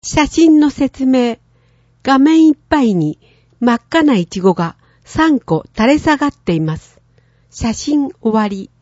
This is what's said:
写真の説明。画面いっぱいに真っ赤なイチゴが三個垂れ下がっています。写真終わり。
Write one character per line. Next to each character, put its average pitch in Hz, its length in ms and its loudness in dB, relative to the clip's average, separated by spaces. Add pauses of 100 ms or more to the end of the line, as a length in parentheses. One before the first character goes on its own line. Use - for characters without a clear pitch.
写 - 240 -2
真 311 340 2
の 294 100 2
説 269 360 -6
明。 247 320 0 (640)
画 269 160 0
面 320 280 4
い 311 60 4
っ - 40 0 (120)
ぱ 302 140 0
い 220 120 0
に 156 240 -2 (420)
真 240 140 2
っ - 20 0
赤 330 260 -2
な 294 120 2
イ 175 120 -2
チ - 140 -10
ゴ 185 140 2
が 165 220 -6 (280)
三 311 360 0
個 - 240 -4 (100)
垂 240 200 2
れ 302 40 0
下 302 200 0
が 285 100 -2
っ - 20 -2
て - 240 -6
い 160 60 -2
ま 160 160 -4
す。 - 240 -20 (500)
写 - 220 -6
真 285 380 -4 (100)
終 220 120 -2
わ 214 140 0
り。 196 240 -10 (120)